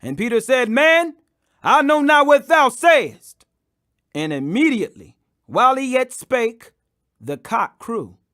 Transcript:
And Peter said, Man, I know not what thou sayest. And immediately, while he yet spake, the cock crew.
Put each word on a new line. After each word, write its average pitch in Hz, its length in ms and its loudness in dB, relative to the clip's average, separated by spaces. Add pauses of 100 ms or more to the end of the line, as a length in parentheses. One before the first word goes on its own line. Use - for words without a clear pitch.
And 139 160 -12
Peter 226 220 -2
said, 254 280 -2
Man, 311 460 2 (480)
I 262 200 2
know 302 180 2
not 294 260 4
what 285 220 2
thou 311 200 4
sayest. 254 760 0 (680)
And 156 180 -6
immediately, 185 840 -4 (300)
while 247 300 0
he 262 160 -6
yet 254 200 -2
spake, 233 600 -6 (480)
the 135 160 -10
cock 214 420 -6
crew. 143 380 -12 (180)